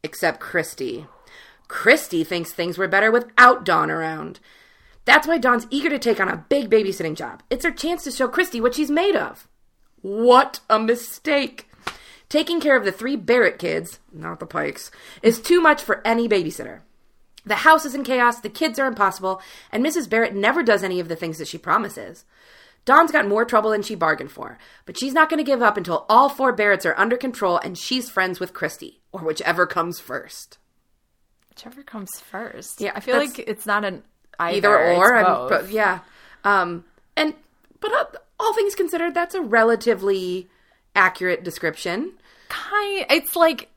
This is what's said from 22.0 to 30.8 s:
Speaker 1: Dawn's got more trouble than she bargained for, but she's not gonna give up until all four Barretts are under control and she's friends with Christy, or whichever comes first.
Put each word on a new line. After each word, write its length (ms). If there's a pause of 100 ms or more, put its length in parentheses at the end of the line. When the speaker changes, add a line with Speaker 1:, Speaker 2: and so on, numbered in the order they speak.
Speaker 1:
Dawn's 280
got 160
more 160
trouble 260
than 120
she 120
bargained 380
for, 260 (260)
but 140
she's 160
not 160
gonna 140
give 180
up 140
until 320
all 200
four 240
Barretts 340
are 120
under 180
control 420
and 200
she's 320
friends 300
with 120
Christy, 480 (120)
or 100
whichever 440
comes 340
first. 580 (920)